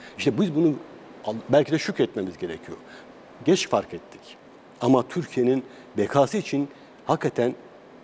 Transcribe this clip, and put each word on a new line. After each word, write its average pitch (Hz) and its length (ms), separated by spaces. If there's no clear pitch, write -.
İşte 127 240
biz 175 140
bunu 156 180
al-, 107 80
belki 139 220
de 160 80
şükretmemiz 107 580
gerekiyor. 82 400
Geç 180 240
fark - 240
ettik. - 440
Ama 123 260
Türkiye'nin 131 560
bekası 127 400
için 139 320
hakikaten 131 480